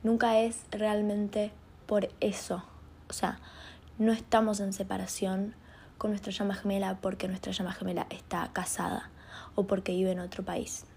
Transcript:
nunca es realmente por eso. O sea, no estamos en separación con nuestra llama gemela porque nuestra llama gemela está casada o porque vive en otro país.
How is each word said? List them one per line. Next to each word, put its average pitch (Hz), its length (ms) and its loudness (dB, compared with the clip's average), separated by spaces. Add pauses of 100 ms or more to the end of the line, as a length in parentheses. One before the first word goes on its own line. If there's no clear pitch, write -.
nunca 226 360 6
es 226 320 2
realmente 208 800 2 (320)
por 208 240 4 (120)
eso. 190 440 0 (460)
O - 20 -8
sea, - 280 -2 (580)
no 220 120 6
estamos 220 500 4
en 196 120 -2
separación 190 800 -2 (420)
con 214 140 0
nuestra 202 220 -4
llama 202 220 0
gemela 196 460 0
porque 190 280 -2
nuestra 185 240 -4
llama 185 200 -2
gemela 180 380 -2
está - 420 -6
casada - 580 -2 (440)
o 202 100 2
porque 190 280 0
vive 185 180 2
en 180 80 0
otro 180 260 -8
país. - 400 -6 (120)